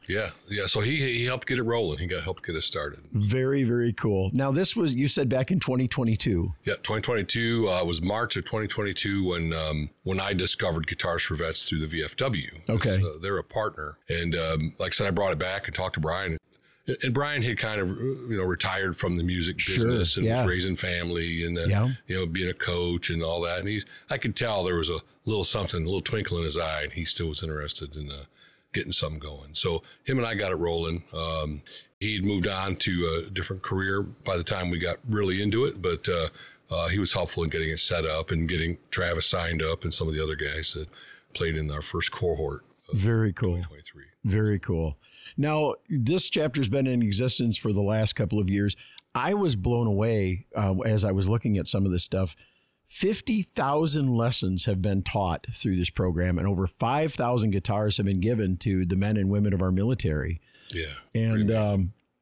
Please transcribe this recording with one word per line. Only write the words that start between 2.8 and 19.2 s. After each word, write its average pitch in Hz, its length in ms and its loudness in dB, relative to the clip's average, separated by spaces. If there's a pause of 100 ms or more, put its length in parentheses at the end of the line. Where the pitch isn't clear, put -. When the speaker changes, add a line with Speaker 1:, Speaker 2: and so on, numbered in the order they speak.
Speaker 2:
Very, 131 500 2
very 120 320 2
cool. 95 400 2
Now, 135 180 2
this 180 240 2
was, 160 180 2
you 135 140 2
said, 135 220 2
back 131 200 2
in 185 80 4
twenty 127 300 2
twenty-two. 104 640 2 (140)
Speaker 1:
Yeah, - 160 0
twenty 107 180 -2
twenty-two, 117 640 0
uh, 92 160 2
was 85 200 0
March 107 340 0
of 92 80 -2
twenty 107 240 -2
twenty-two 98 580 -2
when, 82 280 0
um, 78 340 -2 (140)
when 95 180 -2
I 98 140 -2
discovered 87 520 0
Guitars 85 360 -2
for - 120 -2
Vets 82 300 -2
through 78 160 -2
the 78 60 -2
V 78 180 -4
F 76 120 -8
W. 113 340 -2 (180)
Speaker 2:
Okay. 104 280 2
Speaker 1:
It's, 98 80 4
uh, 80 80 0 (100)
they're 98 160 0
a - 40 -2
partner, 78 540 -4 (140)
and, 85 240 0
um, 80 440 -2
like 92 140 -2
I - 20 -2
said, 101 120 0
I 95 60 0
brought 95 200 2
it 78 60 -2
back 95 280 -4
and 80 80 -8
talked 92 200 -2
to 82 60 -2
Brian. 82 360 -2 (680)
And 127 100 0
Brian 143 280 0
had 120 160 0
kind 107 220 -2
of, 92 100 0
you 123 460 -4
know, 95 60 0
retired 92 540 -2
from 90 200 0
the 85 60 0